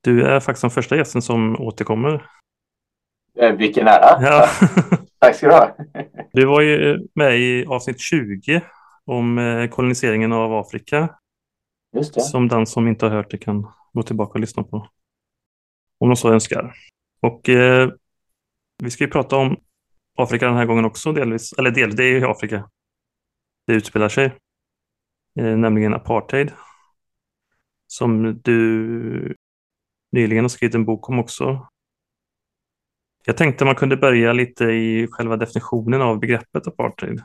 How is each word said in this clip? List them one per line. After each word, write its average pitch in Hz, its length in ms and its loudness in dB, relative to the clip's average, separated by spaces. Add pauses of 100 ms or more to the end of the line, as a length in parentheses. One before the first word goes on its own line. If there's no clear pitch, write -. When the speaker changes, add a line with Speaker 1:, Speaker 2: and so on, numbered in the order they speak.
Speaker 1:
Du 120 260 2
är 135 140 4
faktiskt 131 220 -6
den 123 80 0
första 127 260 -2
gästen 156 260 -2
som 113 380 -2
återkommer. 113 680 -4 (1080)
Speaker 2:
Eh, 117 140 4
vilken 107 340 0
ära. 110 340 8
Speaker 1:
Ja. 147 260 6 (360)
Speaker 2:
<laughs> - 360 -4
Tack 123 160 6
ska - 120 0
du 151 80 8
ha. 120 220 6 (560)
Speaker 1:
Du 131 140 4
var 143 140 4
ju 151 540 2
med 135 240 2
i 123 280 0
avsnitt 127 340 -6
tjugo 131 600 -2 (440)
om, 120 340 -2
eh, 117 300 -2
koloniseringen 117 640 -2
av 113 220 -2
Afrika. 147 540 -4 (840)
Speaker 2:
Just 147 220 -6
det. 117 60 -2
Speaker 1:
Som 127 280 -2
den 113 180 0
som 117 220 -2
inte 113 180 -2
har 107 100 0
hört 104 140 -6
det 104 80 -12
kan 104 280 -6 (260)
gå 117 100 -4
tillbaka 107 300 -6
och 110 80 -4
lyssna 107 220 -6
på. 101 260 -12 (1120)
Om 117 80 2
de 123 80 4
så 117 160 2
önskar. - 420 -2 (460)
Och, 120 280 -4
eh, 127 420 4 (920)
vi 123 80 -8
ska 143 140 -4
ju 139 60 -6
prata 135 260 -2
om 139 200 0 (640)
Afrika 120 280 -2
den 120 100 2
här 120 100 0
gången 117 180 2
också 113 280 -6
delvis. 117 400 -6
Eller 131 180 0
del, 113 260 -2
det 127 80 0
är 127 140 2
ju 127 80 -2
Afrika. 107 420 -6 (1000)
Det 117 60 0
utspelar 107 360 0
sig. 139 160 0 (1160)
Eh, 113 160 -2
nämligen 107 380 0
apartheid. 135 580 -4 (1300)
Som 113 580 -2
du 113 920 -2 (760)
nyligen 113 320 0
har 123 40 -2
skrivit 120 260 -4
en 117 100 0
bok 110 240 -6
om 127 100 -4
också. 131 480 -6 (1600)
Jag 113 100 -2
tänkte 143 280 0
man 135 100 2
kunde 135 220 0
börja 120 360 2
lite 123 320 -2
i 113 460 -2
själva 113 260 -6
definitionen 117 680 -4
av 113 160 0
begreppet 117 480 -6
apartheid. - 580 -8